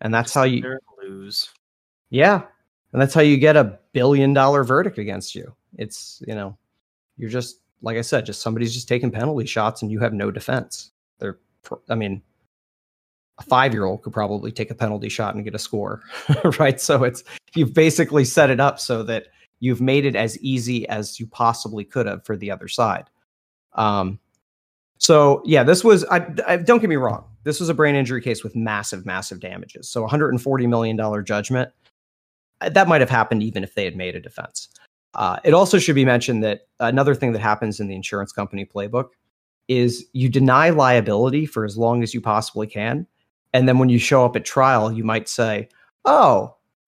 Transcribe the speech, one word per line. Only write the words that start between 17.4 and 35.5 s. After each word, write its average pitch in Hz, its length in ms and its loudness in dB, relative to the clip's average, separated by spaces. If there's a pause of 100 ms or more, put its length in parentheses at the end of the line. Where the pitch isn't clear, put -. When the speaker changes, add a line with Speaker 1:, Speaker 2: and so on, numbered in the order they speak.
Speaker 1:
you've 143 180 0
basically 156 540 2
set 139 240 4
it 127 100 0
up 139 180 2
so 113 260 -4
that 113 240 -8 (320)
you've 120 200 -2
made 135 240 2
it 127 120 -2
as 110 240 -2
easy 123 480 -4
as 107 300 -8
you 113 80 -12
possibly 113 580 -4
could 120 220 -4
have 95 200 -10
for 107 100 -6
the 101 140 -10
other 95 180 -12
side. 101 400 -2 (640)
Um, 101 440 -2 (840)
so 147 440 6
yeah, 151 180 6
this 175 220 4
was, 208 220 8
I, 175 200 0 (220)
I, 180 80 2
don't 226 240 4
get 214 100 0
me 156 60 0
wrong, 123 280 -2 (200)
this 147 160 -4
was 170 80 -4
a 165 60 -2
brain 147 200 2
injury 131 260 -2
case 117 220 -4
with 110 140 -14
massive, 104 500 -6
massive 92 320 -8
damages. 92 500 -18
So 117 140 -6
a 110 60 -6
hundred 147 220 0
and 123 120 -2
forty 131 240 -2
million 113 300 0
dollar 107 260 -4
judgment, 107 480 -4 (920)
uh, 180 100 -6
that 185 180 2
might 160 120 4
have 123 100 0
happened 113 340 0
even 107 180 -8
if 95 140 -14
they 104 80 -2
had 87 100 -8
made 90 220 -10
a 87 40 -14
defense. - 480 -16 (460)
Uh, 92 300 -2
it 151 100 6